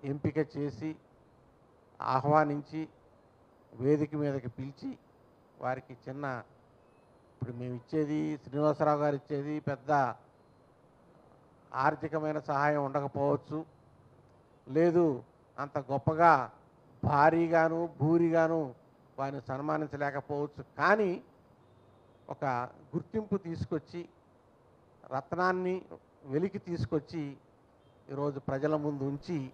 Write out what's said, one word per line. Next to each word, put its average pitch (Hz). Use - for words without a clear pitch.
ఎంపిక 147
చేసి, 143
ఆహ్వానించి, 147
వేదిక 143
మీదకి 135
పిలిచి, 139
వారికి 131
చిన్న, 139
ఇప్పుడు 120
మేము 123
ఇచ్చేది, 151
శ్రీనివాసరావు 147
గారు 143
ఇచ్చేది 147
పెద్ద 135
ఆర్థికమైన 151
సహాయం 147
ఉండకపోవచ్చు, 139
లేదు 165
అంత 147
గొప్పగా 156
భారీగాను, 165
భూరిగాను 165
వారిని 139
సన్మానించలేకపోవచ్చు, 143
కానీ 196
ఒక -
గుర్తింపు 202
తీసుకొచ్చి, 165
రత్నాన్ని 180
వెలికి 185
తీసుకొచ్చి, 156
ఈరోజు 139
ప్రజల 139
ముందు 143
ఉంచి 143